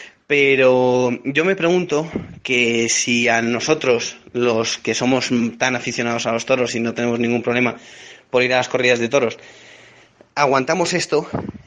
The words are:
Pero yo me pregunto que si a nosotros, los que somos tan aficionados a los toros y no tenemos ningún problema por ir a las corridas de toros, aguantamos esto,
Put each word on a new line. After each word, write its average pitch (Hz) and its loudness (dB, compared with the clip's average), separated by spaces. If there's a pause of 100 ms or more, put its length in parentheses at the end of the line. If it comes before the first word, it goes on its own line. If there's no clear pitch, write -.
(280)
Pero 127 4 (120)
yo 139 0
me 190 2
pregunto 170 0 (340)
que 117 0
si 120 0
a 117 2
nosotros, 120 0 (160)
los 117 0
que - -4
somos 127 0 (280)
tan 127 0
aficionados 117 -4
a 117 -2
los 117 -2
toros 123 0
y 113 -4
no 117 -2
tenemos 120 -2
ningún 117 0
problema 120 0 (520)
por 123 2
ir 127 0
a 127 4
las 127 0
corridas 123 2
de 117 -2
toros, 117 0 (960)
aguantamos 143 0
esto, 156 -2 (400)